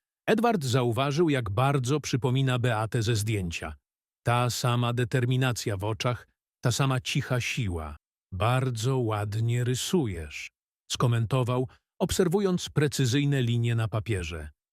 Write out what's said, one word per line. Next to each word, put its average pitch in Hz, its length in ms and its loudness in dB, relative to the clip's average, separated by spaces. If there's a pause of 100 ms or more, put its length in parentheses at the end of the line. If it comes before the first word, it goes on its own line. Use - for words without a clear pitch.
(280)
Edward 220 360 2
zauważył, 135 640 2
jak 127 200 0
bardzo 131 500 2
przypomina 131 600 0
Beatę 113 440 0
ze 117 120 2
zdjęcia. 95 600 -4 (500)
Ta 120 240 2
sama 120 440 0
determinacja 123 840 0
w 95 60 -6
oczach, 113 440 -4 (360)
ta 127 80 2
sama 135 300 0
cicha 127 400 -2
siła. 82 560 -4 (360)
„Bardzo 123 640 0
ładnie 113 640 0
rysujesz”, 117 880 -2 (400)
skomentował, 123 760 0 (320)
obserwując 185 720 2
precyzyjne 139 720 2
linie 117 340 0
na 113 120 0
papierze. 87 640 -4 (240)